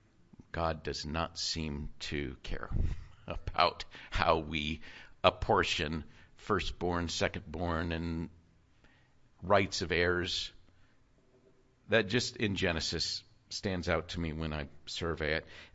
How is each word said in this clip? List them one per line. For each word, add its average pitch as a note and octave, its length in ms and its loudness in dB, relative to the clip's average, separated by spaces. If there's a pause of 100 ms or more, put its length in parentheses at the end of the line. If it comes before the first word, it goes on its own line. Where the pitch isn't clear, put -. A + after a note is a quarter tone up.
(500)
God D#2+ 320 0
does D2 240 -6
not D#2+ 320 -2
seem D2 520 -4 (100)
to C#2 420 -4
care - 280 -4 (300)
<laughs> - 280 -18
about - 560 0 (260)
how E2 280 6
we D2+ 420 -2 (420)
apportion E2+ 800 4 (320)
firstborn, F2 720 0
secondborn, E2+ 880 -2
and E2 360 -4 (1120)
rights F#2+ 360 4
of E2 120 0
heirs. F2+ 580 2 (1400)
That G#2+ 200 6
just A#2+ 280 0
in G2 200 0
Genesis E2 680 0 (280)
stands F2+ 380 -2
out E2 200 2
to - 100 -6
me D#2+ 140 -2
when D#2 200 -2
I D2 140 -4 (200)
survey D#2 480 0
it. D#2+ 120 -2 (280)